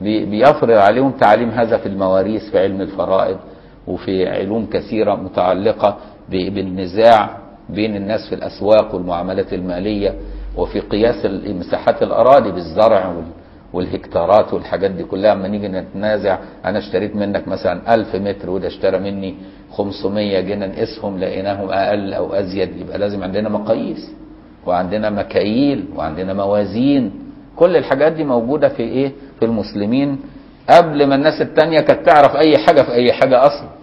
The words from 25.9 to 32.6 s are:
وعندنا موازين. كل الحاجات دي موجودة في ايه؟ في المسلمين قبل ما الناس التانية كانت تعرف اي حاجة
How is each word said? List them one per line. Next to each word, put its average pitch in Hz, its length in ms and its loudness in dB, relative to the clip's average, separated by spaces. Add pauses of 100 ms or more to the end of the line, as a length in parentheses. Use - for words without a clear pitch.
وعندنا 82 380 -6
موازين. 104 760 0 (440)
كل 175 200 4
الحاجات 143 360 2
دي 160 120 -4
موجودة 135 440 0
في - 140 -6
ايه؟ 131 300 -2 (260)
في 117 60 0
المسلمين 117 760 -2 (500)
قبل 151 360 6
ما 139 80 2
الناس 147 280 2
التانية 156 380 2
كانت - 260 2
تعرف 147 300 6
اي 151 220 6
حاجة 151 240 6